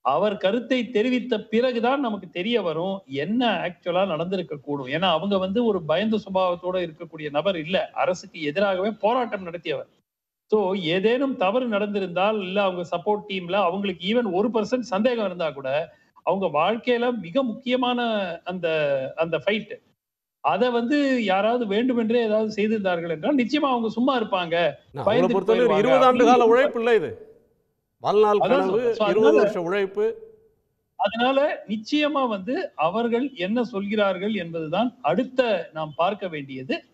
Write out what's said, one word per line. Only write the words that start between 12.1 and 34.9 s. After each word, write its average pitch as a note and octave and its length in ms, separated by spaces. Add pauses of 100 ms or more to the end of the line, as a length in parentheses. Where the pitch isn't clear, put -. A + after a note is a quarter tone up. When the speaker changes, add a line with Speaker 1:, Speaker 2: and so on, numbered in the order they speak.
Speaker 1:
இல்ல F#3+ 240
அவங்க F3+ 340
சப்போர்ட் G#3 300
டீம்ல F#3 260
அவங்களுக்கு F#3+ 600
even A#3 180
ஒரு G3+ 220
பர்சன்ட் A3+ 260
சந்தேகம் A3 460
இருந்தா F3 260
கூட C#3 440 (280)
அவங்க F#3+ 220
வாழ்க்கையில A#3 760
மிக F3 240
முக்கியமான B3 580 (420)
அந்த, F3 240 (480)
அந்த E3 220
ஃபைட் G#3+ 360 (680)
அதை F#3 300
வந்து B3 540
யாராவது G#3+ 440
வேண்டுமென்றே A#3 560
ஏதாவது G#3+ 280
செய்திருந்தார்கள் F#3+ 580
என்றால் E3+ 260
நிச்சயமா C#4 340
அவங்க A#3 200
சும்மா B3+ 320
இருப்பாங்க, F3 500 (200)
Speaker 2:
நான் C#3 140
அவங்கள - 20
Speaker 1:
பயந்துட்டு A#3 240
Speaker 2:
பொறுத்தவரை A3 340
ஒரு G#3+ 80
Speaker 1:
போயிடுவாங்க G3+ 40
Speaker 2:
இருபது B3+ 360
ஆண்டுகால B3 220
Speaker 1:
அப்படின்னு A#3+ 140
Speaker 2:
உழைப்பு B3+ 300
இல்ல A#3 160
இது, D3 320 (720)
வாழ்நாள் G#3 380
Speaker 1:
அதான் G3 40
Speaker 2:
கனவு, G3 280
Speaker 1:
சொல்றேன். A3+ 240
So G#3+ 140
Speaker 2:
இருபது G#3+ 200
Speaker 1:
அதனால G#3+ 160
Speaker 2:
வருஷ G3+ 180
உழைப்பு. G3+ 540 (800)
Speaker 1:
அதனால B3+ 720
நிச்சயமா C#4+ 600
வந்து A3+ 480
அவர்கள் A3+ 580
என்ன G3+ 300
சொல்கிறார்கள் G3+ 680
என்பதுதான் E3+ 680